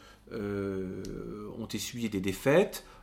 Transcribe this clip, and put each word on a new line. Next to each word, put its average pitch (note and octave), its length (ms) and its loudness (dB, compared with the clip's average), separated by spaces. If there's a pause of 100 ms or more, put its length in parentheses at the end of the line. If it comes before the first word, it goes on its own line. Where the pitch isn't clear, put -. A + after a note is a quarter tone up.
(340)
euh, G2 680 -2 (560)
ont A2 120 -6
essuyé A2+ 400 -2
des G2+ 100 0
défaites, C3+ 680 4 (160)